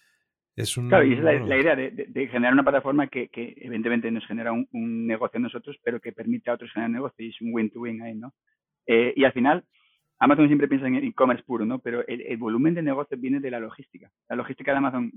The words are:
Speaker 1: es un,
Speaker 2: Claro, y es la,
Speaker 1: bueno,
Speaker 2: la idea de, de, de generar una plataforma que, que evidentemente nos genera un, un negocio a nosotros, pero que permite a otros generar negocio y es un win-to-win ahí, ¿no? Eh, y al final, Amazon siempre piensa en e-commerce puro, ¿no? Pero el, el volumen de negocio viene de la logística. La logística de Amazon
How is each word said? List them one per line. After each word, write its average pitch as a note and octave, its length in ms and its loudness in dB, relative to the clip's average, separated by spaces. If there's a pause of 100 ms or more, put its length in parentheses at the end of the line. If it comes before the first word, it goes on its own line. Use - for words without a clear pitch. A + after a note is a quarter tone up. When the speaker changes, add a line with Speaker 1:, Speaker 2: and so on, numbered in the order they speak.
(560)
Speaker 1:
es A2 220 -4
un, B2 100 -4
Speaker 2:
Claro, E3 160 6
y C3+ 100 4
es B2+ 60 0
la, D#3 120 4
Speaker 1:
bueno, C3+ 160 0
Speaker 2:
la C3+ 100 0
idea D3 180 4
de, C3 160 -4
de, - 140 -10
de C3+ 240 -6
generar B2 240 2
una C#3 100 6
plataforma C#3 440 0
que, B2 200 -8
que A#2 300 -12
evidentemente A#2 520 -2
nos A2+ 160 -4
genera A#2 280 -6
un, A#2+ 180 -4
un A#2 340 -6
negocio A2+ 340 -4
a - 20 -2
nosotros, B2 420 -8
pero A#2 160 -4
que A2+ 140 -12
permite A#2 360 -4
a A#2+ 40 0
otros A#2 180 -8
generar A2+ 180 -4
negocio A#2+ 360 -8
y A#2 40 -12
es - 120 -16
un A#2 120 -6
win-to-win A2+ 480 -4
ahí, A2+ 140 -12
¿no? A#2+ 180 -14 (540)
Eh, A#2+ 300 4
y C3+ 80 6
al B2 80 4
final, C#3 320 2 (540)
Amazon C#3+ 280 6
siempre C#3+ 220 4
piensa C3+ 180 0
en B2+ 80 2
e-commerce B2+ 480 2
puro, A#2 220 -4
¿no? B2+ 140 -4
Pero A#2+ 280 -4
el, A#2+ 140 -8
el - 160 -8
volumen A#2+ 380 2
de E3+ 60 -4
negocio C#3+ 360 -2
viene C3 240 -2
de C3+ 100 -6
la A#2+ 80 -6
logística. A2 500 -16 (200)
La B2 80 -6
logística C3 340 -6
de C#3 60 2
Amazon B2+ 400 -2